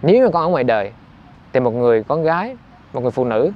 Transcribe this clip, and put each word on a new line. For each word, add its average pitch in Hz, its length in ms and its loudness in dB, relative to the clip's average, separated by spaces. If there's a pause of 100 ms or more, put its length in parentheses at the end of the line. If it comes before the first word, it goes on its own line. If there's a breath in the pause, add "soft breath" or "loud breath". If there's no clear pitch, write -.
Nếu 226 240 4
mà 202 60 2
con 165 120 -2
ở 160 40 0
ngoài 160 160 0
đời, 107 280 0 (600)
thì 131 60 2
một 120 120 0
người 117 320 2
con 156 200 -4
gái, 170 320 -4 (380)
một 131 80 -6
người 123 100 -2
phụ 127 140 -2
nữ 120 300 0